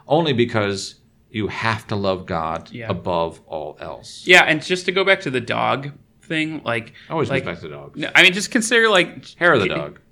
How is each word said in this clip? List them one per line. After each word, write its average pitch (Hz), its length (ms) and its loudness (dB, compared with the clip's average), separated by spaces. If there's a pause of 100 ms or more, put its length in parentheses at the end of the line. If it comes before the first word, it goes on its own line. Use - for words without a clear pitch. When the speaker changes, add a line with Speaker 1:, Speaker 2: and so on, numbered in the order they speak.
Speaker 1:
only 156 240 2
because 107 640 0 (340)
you 107 160 -4
have 110 420 -4
to 110 60 -4
love 92 320 -2
God 82 460 -6
Speaker 2:
Yeah. 113 180 -12
Speaker 1:
above 85 560 -4
all 76 340 -10
else. 73 460 -14
Speaker 2:
Yeah, 175 160 8
and 156 180 2
just 180 260 -4
to 190 60 -2
go 190 120 0
back 185 160 2
to 147 100 -6
the 127 100 -2
dog 117 520 -2 (300)
thing, 156 420 -6
like, 117 300 -4 (140)
Speaker 1:
Always 156 200 -2
goes 135 60 -2
Speaker 2:
like, 135 100 -2
Speaker 1:
back 85 160 -8
to 82 80 -12
dogs. 71 320 -14
Speaker 2:
no, - 120 -6
I 165 120 8
mean, 185 80 6
just 196 180 -4
consider, 226 380 2
like, - 480 0
Speaker 1:
Hair 170 160 4
of 127 80 4
the 90 60 2
Speaker 2:
c-, 80 80 -2
Speaker 1:
dog. 73 260 -8 (120)